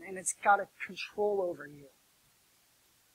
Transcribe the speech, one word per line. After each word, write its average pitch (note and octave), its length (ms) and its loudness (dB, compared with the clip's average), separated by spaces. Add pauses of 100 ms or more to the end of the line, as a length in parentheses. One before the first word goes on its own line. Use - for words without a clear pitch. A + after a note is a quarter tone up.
and F#3+ 100 -10
it's F#3 180 -4 (100)
got G3+ 160 8
a F#3+ 80 -6 (180)
control G3+ 600 -2
over C#3+ 180 -8
you. C#3+ 200 -20 (1300)